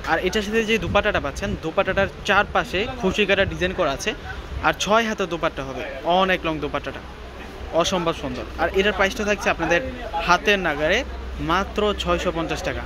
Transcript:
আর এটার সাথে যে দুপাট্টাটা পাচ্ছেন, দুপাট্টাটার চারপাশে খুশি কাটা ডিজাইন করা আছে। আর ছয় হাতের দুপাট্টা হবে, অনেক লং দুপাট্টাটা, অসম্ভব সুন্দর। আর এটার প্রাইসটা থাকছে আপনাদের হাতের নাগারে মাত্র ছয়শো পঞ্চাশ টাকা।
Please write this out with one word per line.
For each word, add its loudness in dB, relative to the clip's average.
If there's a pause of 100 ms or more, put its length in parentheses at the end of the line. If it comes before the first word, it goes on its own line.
(100)
আর 4
এটার 0
সাথে 2
যে 4 (100)
দুপাট্টাটা 2
পাচ্ছেন, -4 (120)
দুপাট্টাটার 2 (200)
চারপাশে 2 (200)
খুশি 2
কাটা 4
ডিজাইন -2
করা 2
আছে। -2 (560)
আর 6
ছয় 4
হাতের -2
দুপাট্টা -2
হবে, -6 (380)
অনেক 2
লং 0 (100)
দুপাট্টাটা, -4 (800)
অসম্ভব 2
সুন্দর। -6 (180)
আর 2 (100)
এটার 4
প্রাইসটা 2
থাকছে 0
আপনাদের 2 (460)
হাতের 4
নাগারে 2 (520)
মাত্র 0 (220)
ছয়শো 0
পঞ্চাশ -2
টাকা। -4